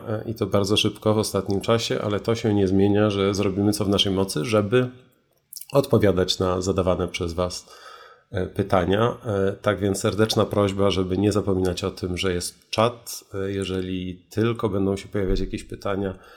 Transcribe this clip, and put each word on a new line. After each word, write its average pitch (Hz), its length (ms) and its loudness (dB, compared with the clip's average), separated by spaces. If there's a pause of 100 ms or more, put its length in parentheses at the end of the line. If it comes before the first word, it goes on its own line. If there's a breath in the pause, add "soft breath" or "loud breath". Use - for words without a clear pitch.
e, 110 220 -6
i 110 40 -6
to 107 120 -2
bardzo 101 300 2
szybko 107 380 0
w 110 40 2
ostatnim 98 420 0
czasie, 117 400 0
ale 104 200 -2
to 117 140 0
się 107 200 2
nie 98 140 4
zmienia, 101 420 4
że 98 240 2
zrobimy 101 380 2
co 104 120 -2
w 95 40 0
naszej 98 240 2
mocy, 98 320 -2
żeby 113 440 2 (840)
odpowiadać 98 680 2
na 92 220 0
zadawane 90 480 0
przez 85 240 -6
Was, 90 460 -6 (520 loud breath)
e, 95 160 -4
pytania. 98 800 0
E, 98 280 -2
tak 95 280 -2
więc 98 200 0
serdeczna 107 440 2
prośba, 98 460 2
żeby 92 280 0
nie 101 140 2
zapominać 92 520 0
o 92 60 -2
tym, 90 260 -6
że 92 180 -2
jest - 360 -8
czat. - 540 -2 (100)
E, 98 180 -4
jeżeli 92 760 -4
tylko 113 380 0
będą 98 280 0
się - 120 -12
pojawiać 98 320 0
jakieś 95 240 -4
pytania, 98 540 -6 (180 loud breath)